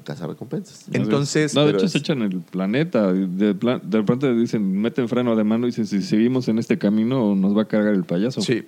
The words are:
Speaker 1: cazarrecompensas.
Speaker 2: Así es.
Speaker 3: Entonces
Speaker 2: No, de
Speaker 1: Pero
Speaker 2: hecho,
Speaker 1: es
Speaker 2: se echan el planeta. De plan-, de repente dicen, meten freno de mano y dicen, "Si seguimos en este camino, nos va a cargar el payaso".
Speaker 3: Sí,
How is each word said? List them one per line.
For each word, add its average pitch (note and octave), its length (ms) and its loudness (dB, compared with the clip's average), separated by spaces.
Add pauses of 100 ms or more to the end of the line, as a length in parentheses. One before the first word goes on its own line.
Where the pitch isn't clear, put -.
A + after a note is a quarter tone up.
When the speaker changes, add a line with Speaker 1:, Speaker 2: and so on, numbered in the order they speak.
Speaker 1:
cazarrecompensas. - 800 -10
Speaker 2:
Así - 80 -18
es. A#2+ 60 -4
Speaker 3:
Entonces C#3+ 580 0
Speaker 2:
No, C#3 80 4
de D3 60 4
Speaker 1:
Pero G2+ 100 2
Speaker 2:
hecho, F#2+ 80 2
Speaker 1:
es - 60 -2
Speaker 2:
se C#3+ 60 0
echan C#3 220 -2
el F#2 220 -2
planeta. G#2 720 0
De F#2+ 400 0
plan-, A2+ 280 -2
de G2 140 -2
repente B2 380 0
dicen, G#2+ 440 0
meten A#2 300 0
freno A#2+ 280 0
de G#2+ 80 2
mano A2+ 220 0
y A#2+ 40 0
dicen, A#2 160 -2
"Si G2 160 0
seguimos A#2+ 460 2
en A2 100 2
este A2+ 180 0
camino, A2 580 2
nos G2 220 2
va A2 60 2
a - 20 0
cargar G#2+ 300 0
el F2+ 100 0
payaso". G#2 380 -2
Speaker 3:
Sí, A2+ 260 -2